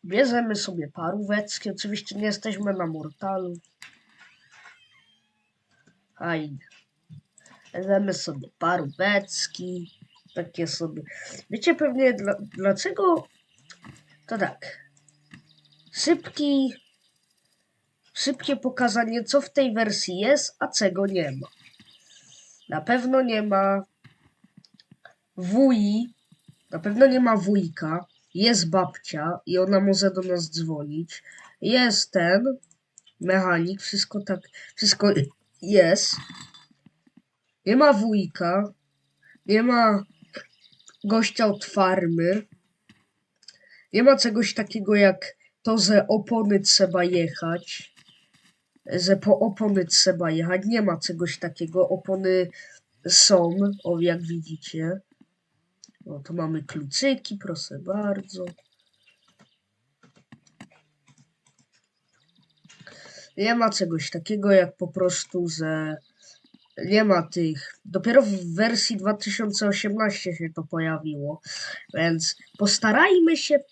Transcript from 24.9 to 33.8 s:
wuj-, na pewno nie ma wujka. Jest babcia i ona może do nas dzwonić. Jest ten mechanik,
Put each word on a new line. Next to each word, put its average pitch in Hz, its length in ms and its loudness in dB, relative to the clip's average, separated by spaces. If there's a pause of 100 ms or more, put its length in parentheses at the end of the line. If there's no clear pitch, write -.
wuj-, 214 680 2 (680)
na 165 80 -8
pewno 208 280 4
nie 254 120 4
ma 226 180 4
wujka. 175 680 -2 (280)
Jest 190 360 2
babcia 170 760 -4
i 180 120 -2
ona 190 220 2
może 196 320 2
do 185 100 -6
nas 175 300 -4
dzwonić. 156 720 -8 (380)
Jest 233 500 0
ten 202 460 2 (640)
mechanik, 185 600 0